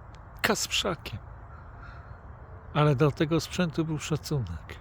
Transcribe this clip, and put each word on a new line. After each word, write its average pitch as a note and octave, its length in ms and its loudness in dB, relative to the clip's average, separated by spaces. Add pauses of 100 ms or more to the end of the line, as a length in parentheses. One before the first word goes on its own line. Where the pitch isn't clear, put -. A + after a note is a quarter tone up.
(420)
kasprzakiem. - 760 2 (1600)
Ale D3+ 220 6
do C#3+ 140 8
tego D#3+ 300 2
sprzętu E3 440 0
był D#3 140 0
szacunek. B2 840 -2